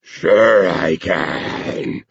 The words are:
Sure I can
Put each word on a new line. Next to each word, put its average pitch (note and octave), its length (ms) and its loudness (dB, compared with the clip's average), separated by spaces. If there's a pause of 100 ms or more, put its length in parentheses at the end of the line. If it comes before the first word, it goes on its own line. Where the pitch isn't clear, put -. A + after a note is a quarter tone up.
Sure G#2 680 2
I D#2+ 280 -2
can D2 1160 -6